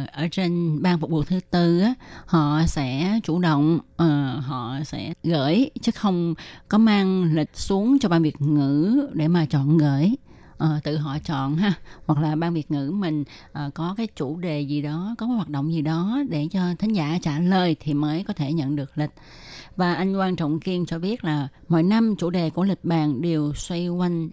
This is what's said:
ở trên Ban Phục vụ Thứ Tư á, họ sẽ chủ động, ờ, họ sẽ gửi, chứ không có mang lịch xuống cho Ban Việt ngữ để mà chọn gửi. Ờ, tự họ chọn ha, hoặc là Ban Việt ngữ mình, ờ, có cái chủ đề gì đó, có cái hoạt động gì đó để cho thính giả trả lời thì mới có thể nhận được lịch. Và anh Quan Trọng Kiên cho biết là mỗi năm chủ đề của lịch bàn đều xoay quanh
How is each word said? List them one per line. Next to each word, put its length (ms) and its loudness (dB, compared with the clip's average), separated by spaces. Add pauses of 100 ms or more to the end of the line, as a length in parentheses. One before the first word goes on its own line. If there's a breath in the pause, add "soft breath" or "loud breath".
(120)
ở 180 -4
trên 520 0
Ban 180 2
Phục 100 -4
vụ 120 0
Thứ 180 -2 (100)
Tư 300 4
á, 140 2 (320 loud breath)
họ 400 2
sẽ 560 -2
chủ 160 -2
động, 400 4 (180)
ờ, 500 2
họ 300 -6 (100)
sẽ 260 -10 (120)
gửi, 460 2 (120)
chứ 120 0
không 400 0 (340 loud breath)
có 100 2
mang 560 4
lịch 200 0
xuống 440 2
cho 100 0
Ban 140 4
Việt 180 0
ngữ 720 2
để 160 0
mà 180 2
chọn 320 4
gửi. 360 4 (440 loud breath)
Ờ, 260 0
tự 120 -4
họ 200 -4 (100)
chọn 300 -2
ha, 160 2 (340 loud breath)
hoặc 160 2
là 140 0
Ban 180 -2
Việt 160 -4
ngữ 240 -2
mình, 300 -2 (280 loud breath)
ờ, 220 -8
có 220 -4
cái 100 -6
chủ 300 -8
đề 240 -4
gì 220 -4
đó, 360 -6
có 80 -6
cái 100 -2
hoạt 120 -2
động 240 -2
gì 100 0
đó 360 0 (100)
để 220 -2
cho 100 -2 (180)
thính 180 -2
giả 260 0
trả 160 -2
lời 420 2
thì 140 -4
mới 340 0
có 60 -4
thể 180 -2
nhận 240 -2
được 220 -6
lịch. 120 -2 (640 loud breath)
Và 180 2
anh 220 0
Quan 200 0
Trọng 240 0
Kiên 260 -2
cho 120 -6
biết 260 -4
là 240 0 (200 soft breath)
mỗi 140 4
năm 340 4
chủ 140 -2
đề 200 0
của 140 0
lịch 200 0
bàn 380 2
đều 320 0
xoay 340 -6
quanh 440 -2